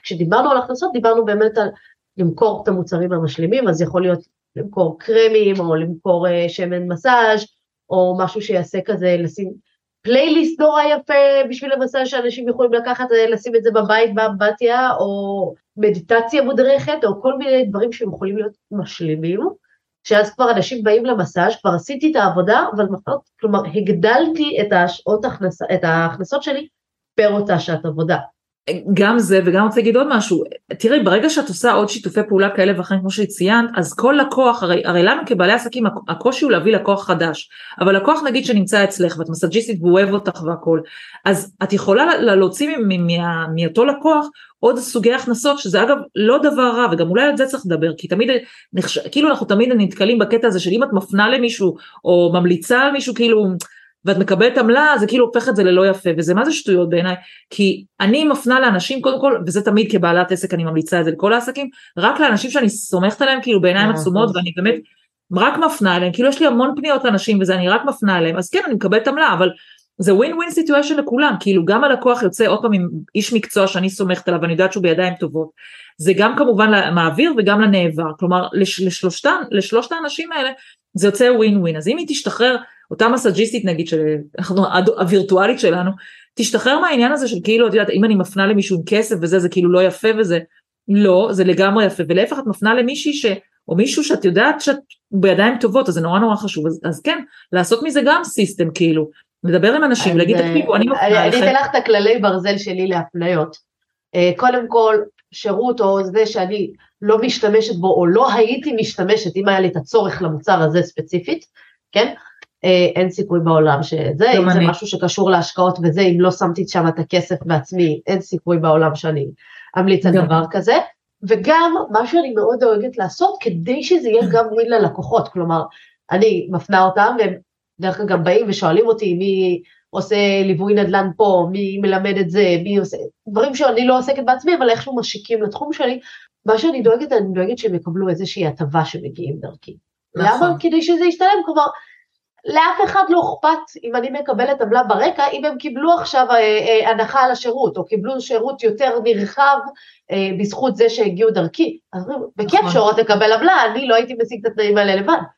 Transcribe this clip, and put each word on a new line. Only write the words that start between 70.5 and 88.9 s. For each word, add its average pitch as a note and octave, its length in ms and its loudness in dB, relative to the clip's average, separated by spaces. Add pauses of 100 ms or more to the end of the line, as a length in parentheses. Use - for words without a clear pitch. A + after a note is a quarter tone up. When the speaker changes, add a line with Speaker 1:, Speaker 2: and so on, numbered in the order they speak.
Speaker 2:
סיטואשן D4 460 0
לכולם, C4+ 440 0
כאילו F#3+ 240 2
גם G#3 200 2
הלקוח B3 380 2
יוצא G#3 240 0
עוד G#3 160 0
פעם A3+ 100 0
עם F3+ 160 0 (260)
איש G#3 180 -2
מקצוע G#3 340 0
שאני F#3+ 240 -2
סומכת F#3 380 -4
עליו, F3 140 0
ואני E3+ 100 -2
יודעת F#3 200 0
שהוא G3+ 100 -4
בידיים F3+ 320 2
טובות, D#3+ 360 -6 (460)
זה D#3+ 160 0
גם G#3 240 2
כמובן G#3+ 340 2
ל-, G3+ 200 2
מעביר F3 480 2
וגם G3+ 220 2
לנעבר, E3+ 580 0
כלומר, F3+ 340 0
לש-, F#3 280 -2
לשלושתן, F#3+ 600 -2 (100)
לשלושת A3 420 -2
האנשים E4 400 -8
האלה, C4+ 180 -4 (440)
זה F#3+ 120 0
יוצא G3+ 180 2 (120)
ווין G#3+ 200 4
ווין, E3 200 0
אז D3+ 120 -6
אם C4+ 80 -2
היא E4+ 120 -6
תשתחרר, B3+ 480 -2 (340)
אותה A3+ 180 0
מסאג'יסטית A3+ 560 0
נגיד, E3+ 220 -2
שאנחנו, D#3+ 800 -2
הד-, F#3 220 2
הווירטואלית F#3+ 720 2
שלנו, F3+ 300 2 (440)
תשתחרר A#3 460 0
מהעניין C#4+ 320 2
הזה C4+ 160 -2
של A3 160 -4
כאילו, A3+ 240 4
את F#3+ 60 -2
יודעת, G#3+ 160 2
אם F#3+ 140 2
אני A3 100 4
מפנה G3 320 0
למישהו G3 300 0
עם E3 100 -4
כסף A3 360 0